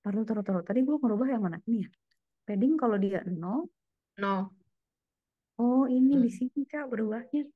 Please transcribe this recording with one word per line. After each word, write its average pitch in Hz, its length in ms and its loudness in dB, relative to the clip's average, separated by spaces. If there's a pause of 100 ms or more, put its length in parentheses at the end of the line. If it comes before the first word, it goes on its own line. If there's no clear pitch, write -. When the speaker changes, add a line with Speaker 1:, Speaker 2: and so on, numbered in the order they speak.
Speaker 1:
Taruh, 208 240 0
taruh, 220 160 -2
taruh. 185 240 -2
Tadi 226 160 0
gua 285 160 2
ngerubah 247 320 0
yang 226 160 -2
mana? 170 240 -4
Ini 226 160 0
ya? - 40 -12 (600)
Padding 220 320 2
kalau 226 160 2
dia 196 320 0
nol. 180 400 -4 (480)
Speaker 2:
Nol. 196 320 -2 (1120)
Speaker 1:
Oh, 254 240 4
ini 262 320 4
di 240 160 4
Speaker 2:
Hmm. - 40 -10 (120)
Speaker 1:
sini, 285 160 -4
Cak, 294 240 -8
berubahnya. 240 560 -4 (120)